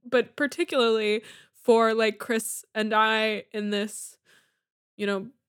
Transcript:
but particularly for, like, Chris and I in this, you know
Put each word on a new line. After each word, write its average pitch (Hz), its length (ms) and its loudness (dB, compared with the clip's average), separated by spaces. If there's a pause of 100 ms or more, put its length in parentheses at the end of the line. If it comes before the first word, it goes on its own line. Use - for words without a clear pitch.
but 240 320 0
particularly 233 840 0 (320)
for, 226 400 4
like, 220 240 0
Chris - 460 -6 (100)
and 220 200 -2
I 220 580 0
in 208 200 -6
this, - 460 -6 (760)
you 202 100 -6
know 202 220 -4 (220)